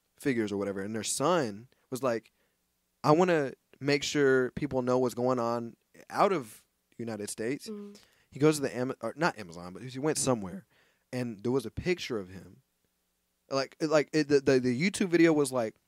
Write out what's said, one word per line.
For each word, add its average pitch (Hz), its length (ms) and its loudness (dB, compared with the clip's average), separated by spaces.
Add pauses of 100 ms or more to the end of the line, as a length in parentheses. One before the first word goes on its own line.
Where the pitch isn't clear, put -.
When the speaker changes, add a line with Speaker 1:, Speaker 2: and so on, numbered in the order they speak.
(200)
Speaker 1:
figures 113 320 0
or 101 60 -2
whatever, 98 240 -4
and 104 140 -8
their 107 80 -6
son 131 640 -2 (240)
was 123 120 -6
like, 117 280 -2 (720)
"I 147 80 6
wanna 165 420 4 (280)
make 143 220 0
sure 131 480 4
people 135 320 -4
know 123 160 2
what's 127 160 0
going 123 240 0
on 117 360 -4 (340)
out 175 220 2
of 131 300 -6 (300)
the - 120 -12
United 107 260 -8
States." 117 380 -6
Speaker 2:
Mm. 208 300 -14 (340)
Speaker 1:
He 135 80 -16
goes 156 180 4
to 143 40 -6
the 117 140 -4
Am-, 127 260 -4
or 113 160 -6
not 160 220 -2
Amazon, 87 340 -14
but 92 100 -16
he 127 160 -14
went 147 180 -2
somewhere, 98 480 -2 (460)
and 120 320 -6
there 120 80 -2
was 127 140 -2
a 104 60 -10
picture 165 480 -6
of 90 100 -12
him. 92 280 -20 (920)
Like, 135 300 -4
like, 151 320 2
it, 151 160 2
the, 143 140 6
the, 135 180 4
the 123 220 0 (100)
YouTube 190 180 -2
video 165 220 6
was, 147 200 2
like, 117 240 -2 (120)